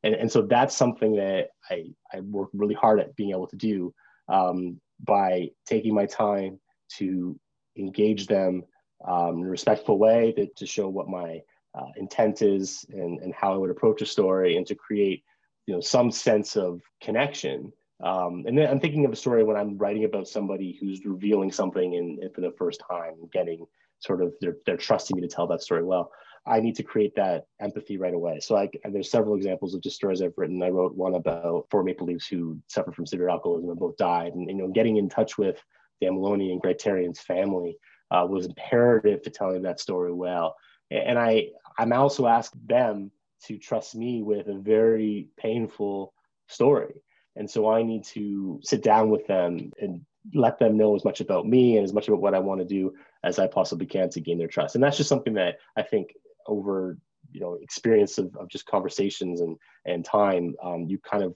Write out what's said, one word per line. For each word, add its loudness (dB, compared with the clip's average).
And, 2
and 0
so 6
that's 4
something 2
that 0
I, -6
I -10
work -6
really 0
hard 4
at -6
being -4
able -4
to -18
do, -2
um, 0
by 2
taking 0
my 2
time -2
to -4
engage 0
them, 0
um, 0
in -4
a -6
respectful 0
way, 6
to, -2
to -12
show -4
what -6
my, -8
uh, -12
intent 0
is 0
and, -6
and -10
how -2
I -2
would -2
approach 2
a -2
story, 4
and 0
to -6
create, -2
you -4
know, -2
some 4
sense 0
of -2
connection. -4
Um, -2
and 2
then 4
I'm 2
thinking 0
of 2
a -8
story 4
when 2
I'm -4
writing 0
about -4
somebody -6
who's -8
revealing 0
something -2
in, -6
in -10
for -12
the -4
first -4
time, -8
getting -4
sort -2
of, 0
they're, -4
they're 0
trusting 0
me -4
to -6
tell -4
that -4
story -2
well. -2
I 4
need 0
to -8
create 0
that 0
empathy -8
right -2
away. -4
So 0
I, 2
and -8
there's -4
several 2
examples -2
of -6
just -8
stories -2
I've -2
written. -4
I 0
wrote 0
one -2
about -2
four 2
Maple -4
Leafs -6
who -6
suffer -4
from -10
severe -2
alcoholism -2
and -10
both -4
died. 0
And, -6
you -8
know, -4
getting 2
in 2
touch -2
with 0
Dan 0
Maloney 0
and -4
Greg 0
Therrien's -2
family, -2
uh, 4
was -2
imperative 4
to -10
telling -4
that -4
story -4
well. -2
A-, 0
and 2
I, 4
I'm 2
also 4
asked 4
them 2
to -10
trust -6
me -4
with -2
a -8
very 2
painful -4
story. 2
And -10
so 2
I 4
need -2
to -6
sit 0
down 6
with 2
them 0
and -8
let 4
them 6
know 6
as -4
much -2
about 0
me 6
and 4
as -2
much 0
about 4
what 4
I 4
want -2
to -2
do -2
as 0
I 4
possibly -2
can 0
to -8
gain -2
their -4
trust. -4
And 4
that's 2
just 0
something 0
that 0
I -2
think -2
over, -2
you -12
know, -6
experience 2
of, -4
of -12
just -14
conversations -2
and, -4
and -4
time, 2
um, -6
you -4
kind -2
of -4